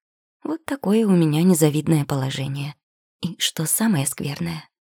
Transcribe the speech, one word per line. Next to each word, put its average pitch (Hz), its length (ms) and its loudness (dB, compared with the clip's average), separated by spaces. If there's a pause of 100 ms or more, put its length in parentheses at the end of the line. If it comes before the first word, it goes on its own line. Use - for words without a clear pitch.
(440)
Вот 302 200 -6
такое 220 420 0
у 196 60 2
меня 160 320 4
незавидное 156 600 4
положение. 139 720 -4 (460)
И 165 160 -6
что - 280 -4
самое 180 400 0
скверное, 156 640 -8 (180)